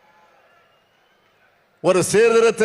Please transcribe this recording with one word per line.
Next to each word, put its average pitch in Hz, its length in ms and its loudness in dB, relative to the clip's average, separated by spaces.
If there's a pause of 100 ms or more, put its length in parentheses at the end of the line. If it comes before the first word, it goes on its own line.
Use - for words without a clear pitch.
(1800)
ஒரு 185 200 0
சீர்திருத்த 226 600 0